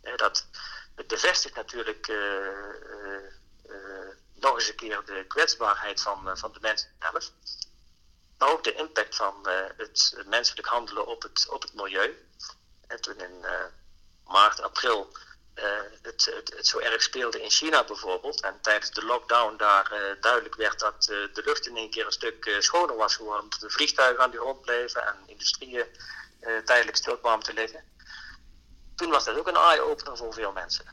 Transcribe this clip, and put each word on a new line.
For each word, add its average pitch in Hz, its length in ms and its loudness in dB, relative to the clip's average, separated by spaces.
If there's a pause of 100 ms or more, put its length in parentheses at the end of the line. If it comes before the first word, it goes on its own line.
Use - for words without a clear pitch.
Eh, - 140 -8
dat, - 300 0 (480)
het - 120 -12
bevestigt - 480 2
natuurlijk, 110 540 -8
eh, 101 400 -2
eh, 101 760 -10 (440)
eh, 98 400 -14 (260)
nog 131 200 4
eens 117 140 0
een 107 60 -6
keer 107 300 -6
de 98 240 -8
kwetsbaarheid 104 760 2
van, 95 260 -4
eh, 95 80 -4
van 110 160 -10
de - 80 -20
mensen 107 300 -2 (100)
zelf. - 300 -4 (1080)
Maar 135 120 6
ook 160 140 2
de 110 100 0
impact 143 420 -2
van, 101 320 -2
eh, 95 160 0 (120)
het - 500 0
menselijk 117 420 0
handelen 110 380 -2
op 117 160 -8
het, - 280 -2
op - 120 -6
het - 120 -12
milieu. 101 520 -2 (600)
En 113 140 -10
toen 101 160 -8
in, 90 280 -14
eh, 90 200 -4 (600)
maart, 101 360 8
april, 110 520 0 (420)
eh, - 100 -8 (380)
het, - 220 0 (100)
het, - 220 -10
het - 100 -2
zo - 120 2
erg 113 240 2
speelde 117 400 -2
in 107 80 -6
China 156 340 4
bijvoorbeeld. 104 560 -4
En 95 200 -6
tijdens 107 300 2
de 107 140 -6
lockdown 117 520 2
daar, 104 360 6
eh, 98 280 -4
duidelijk 113 340 2
werd 107 260 0
dat, 107 280 -2
eh, 101 260 -4
de 107 100 -6
lucht 147 220 -2
in 120 100 -12
één 110 140 -8
keer 110 160 -4
een 98 60 -4
stuk, - 340 -6
eh, 101 140 0
schoner 160 360 2
was 107 200 2
geworden. 107 340 -6
Dat - 100 -8
de 107 100 -12
vliegtuigen 131 520 4
aan 127 80 4
de 120 80 -10
grond 131 220 -4
bleven 120 460 -2
en 104 100 -4 (100)
industrieën, 123 600 -4 (540)
eh, 113 180 -2
tijdelijk 113 380 4
stil - 220 0
kwamen 113 260 2
te - 80 -6
liggen. 110 320 -4 (1120)
Toen 339 160 -4
was 143 140 6
dat 113 140 -2
ook 156 80 -4
een 175 100 0
eye-opener 156 600 4
voor 117 160 -8
veel 107 200 -4
mensen. 90 400 -6